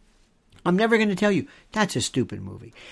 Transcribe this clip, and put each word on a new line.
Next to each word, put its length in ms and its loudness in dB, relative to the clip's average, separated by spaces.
I'm 120 2
never 220 4
gonna 160 2
tell 160 2
you, 160 0
"That's 240 0
a 60 -2
stupid 400 -2
movie." 340 -14